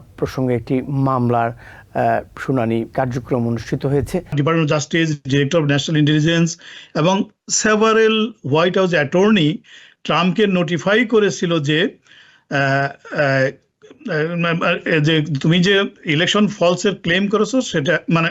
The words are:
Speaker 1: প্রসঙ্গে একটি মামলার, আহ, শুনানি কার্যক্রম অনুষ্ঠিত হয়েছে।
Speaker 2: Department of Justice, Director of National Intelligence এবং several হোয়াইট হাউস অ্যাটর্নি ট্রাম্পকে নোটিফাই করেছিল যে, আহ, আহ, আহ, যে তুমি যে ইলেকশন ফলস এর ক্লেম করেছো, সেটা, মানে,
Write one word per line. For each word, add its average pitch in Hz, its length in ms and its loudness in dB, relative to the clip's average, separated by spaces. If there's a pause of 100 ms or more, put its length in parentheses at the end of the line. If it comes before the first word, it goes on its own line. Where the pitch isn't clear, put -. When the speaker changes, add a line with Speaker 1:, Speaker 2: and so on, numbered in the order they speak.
(180)
Speaker 1:
প্রসঙ্গে 131 360 -2
একটি 123 280 -2
মামলার, 123 680 0
আহ, - 880 -4
শুনানি 113 540 -2
কার্যক্রম 127 540 -2
অনুষ্ঠিত 117 380 -6
হয়েছে। 143 360 -2 (100)
Speaker 2:
Department 151 360 0
of 156 100 0
Justice, 160 360 -2 (140)
Director 143 320 2
of 151 60 0
National 143 360 0
Intelligence 160 580 2 (360)
এবং 185 280 2 (260)
several 220 840 2 (180)
হোয়াইট 175 280 2
হাউস 190 120 2
অ্যাটর্নি 170 680 2 (460)
ট্রাম্পকে 175 440 2
নোটিফাই 185 580 0
করেছিল 196 540 0
যে, 151 380 0 (520)
আহ, 143 80 -2
আহ, 139 920 0 (960)
আহ, 170 540 0
যে 156 220 2 (200)
তুমি 160 180 2
যে 196 240 4 (220)
ইলেকশন 185 420 0
ফলস 175 380 0
এর 196 100 0
ক্লেম 185 320 -2
করেছো, 214 340 0
সেটা, 160 380 -2 (100)
মানে, 165 220 2